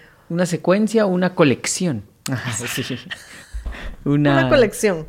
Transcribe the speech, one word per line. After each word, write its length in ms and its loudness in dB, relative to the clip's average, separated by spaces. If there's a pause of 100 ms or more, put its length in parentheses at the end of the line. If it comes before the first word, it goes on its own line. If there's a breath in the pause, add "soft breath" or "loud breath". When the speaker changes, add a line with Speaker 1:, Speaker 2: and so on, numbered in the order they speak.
(280 loud breath)
Speaker 1:
una 180 0
secuencia, 600 2
una 300 0
colección. 680 0 (280)
Ajá, 360 -6
<laughs> 0 -
sí. 160 -6 (1200 loud breath)
Una 360 2
Speaker 2:
Una 80 2
colección. 600 2